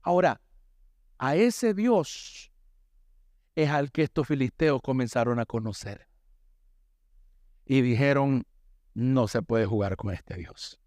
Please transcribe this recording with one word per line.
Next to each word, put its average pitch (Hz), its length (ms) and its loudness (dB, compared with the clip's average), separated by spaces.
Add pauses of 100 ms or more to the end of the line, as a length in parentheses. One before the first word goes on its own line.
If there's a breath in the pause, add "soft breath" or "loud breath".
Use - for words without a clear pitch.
Ahora, 175 380 2 (760)
a 135 180 -2
ese 226 380 2
Dios 208 760 -2 (1040)
es 151 140 0
al 143 220 -2
que 160 120 0
estos 147 240 -2
filisteos 139 540 0
comenzaron 120 580 0
a 117 60 -2
conocer. 107 640 -8 (1600)
Y 131 160 4
dijeron, 135 640 2 (480)
"No 123 340 2
se 110 140 -2
puede 113 240 0
jugar 98 320 -2
con 98 160 -6
este - 220 -12
Dios". - 520 -16